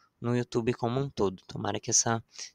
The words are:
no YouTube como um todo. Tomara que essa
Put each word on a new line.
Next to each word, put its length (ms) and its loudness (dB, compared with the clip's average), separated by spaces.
no 160 2
YouTube 380 0
como 260 0
um 80 -4
todo. 360 -2
Tomara 320 -4
que 120 -6
essa 340 2